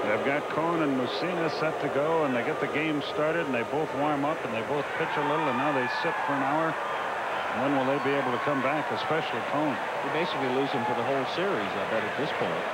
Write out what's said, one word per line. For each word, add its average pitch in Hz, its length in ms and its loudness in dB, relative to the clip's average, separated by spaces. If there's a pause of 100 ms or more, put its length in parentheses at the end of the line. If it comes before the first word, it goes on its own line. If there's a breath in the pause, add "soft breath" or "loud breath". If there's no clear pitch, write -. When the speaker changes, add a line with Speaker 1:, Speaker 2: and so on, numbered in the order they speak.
Speaker 1:
They've 107 240 2
got 143 240 0
Cone 165 320 2
and 135 160 2
Mussina 165 480 0 (160)
set 156 160 0
to 147 160 -2
go, 156 300 2
and 131 100 2
they 120 80 0
get 151 160 -2
the 139 160 0
game 151 260 0 (140)
started, 160 300 2
and 135 100 0
they 117 160 2
both 147 240 0
warm 143 300 2
up, 160 180 0
and 123 100 -4
they 113 140 -2
both 139 180 0 (140)
pitch 160 160 0
a 147 160 0
little, 156 160 2
and 123 100 0
now 143 140 2
they 131 160 2 (160)
sit 160 100 0 (140)
for 143 80 0
an 135 80 0
hour. 156 320 2 (880)
When 143 140 2
will 131 100 2
they 139 160 2
be 139 80 2
able 131 240 2
to 113 80 -2
come 143 180 2
back, 135 300 0
especially 120 480 -2 (160)
Cone? 143 220 0 (260)
Speaker 2:
You 135 80 -2
basically 143 480 0
lose 139 160 2
him 117 80 0
for 123 160 0
the 117 80 0
whole 139 160 2 (160)
series, 139 320 0
I 85 160 -2
bet, 110 160 0
at 104 160 -4
this 147 160 0
point. 82 380 0